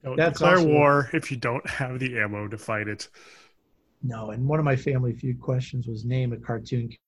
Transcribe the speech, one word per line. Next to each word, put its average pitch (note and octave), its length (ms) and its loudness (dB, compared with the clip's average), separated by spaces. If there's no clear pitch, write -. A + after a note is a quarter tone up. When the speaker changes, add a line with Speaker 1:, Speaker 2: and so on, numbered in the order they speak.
Speaker 1:
Don't C3 140 -4
Speaker 2:
That's D#3+ 200 2
Speaker 1:
declare E3 200 6
Speaker 2:
also E3 100 6
Speaker 1:
war C#3+ 460 6
if D#3 180 -2
you C3 60 -4
don't A#2+ 300 -4
have B2+ 300 -4
the B2+ 220 -4
ammo G#2 280 -2
to G#2+ 120 -10
fight G#2+ 280 -4
it. G#2 220 -8
Speaker 2:
No, A2 260 -6
and A#2+ 180 -4
one D#3 120 2
of D3+ 60 0
my C3+ 100 4
Family B2+ 380 0
Feud B2 280 -6
questions B2+ 460 -4
was, A2 180 -8
"Name B2+ 260 -2
a A2+ 60 -6
cartoon A#2 540 -6